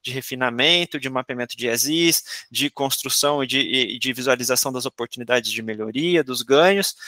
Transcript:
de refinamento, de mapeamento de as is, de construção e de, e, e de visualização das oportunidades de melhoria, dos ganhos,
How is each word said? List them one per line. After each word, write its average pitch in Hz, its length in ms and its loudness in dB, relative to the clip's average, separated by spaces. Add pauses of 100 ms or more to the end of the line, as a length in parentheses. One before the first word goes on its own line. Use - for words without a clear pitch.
de - 80 -10
refinamento, 131 880 0
de 135 80 -6
mapeamento 127 480 -6
de 117 140 -4
as 117 160 0
is, 165 360 2 (280)
de 131 180 -2
construção 139 760 0
e 131 40 -4
de, 127 140 0
e, 123 360 2
e - 20 -8
de 127 140 -2
visualização 123 580 2
das 127 140 -6
oportunidades 120 680 -2
de 117 120 -6
melhoria, 113 600 -2
dos 127 200 -4
ganhos, 175 520 4 (140)